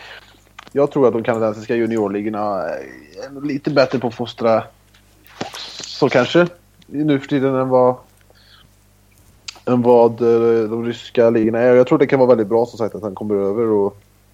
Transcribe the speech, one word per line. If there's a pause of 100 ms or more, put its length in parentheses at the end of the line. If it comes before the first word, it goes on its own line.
(720)
jag
tror
att
de
kanadensiska
juniorligorna
är
lite
bättre
på
att
fostra (1160)
så
kanske (400)
nu
för
tiden
än
vad, (1700)
än
vad,
eh,
de
ryska
ligorna
är.
Jag
tror
det
kan
vara
väldigt
bra,
som
sagt,
att
han
kommer
över
och (340)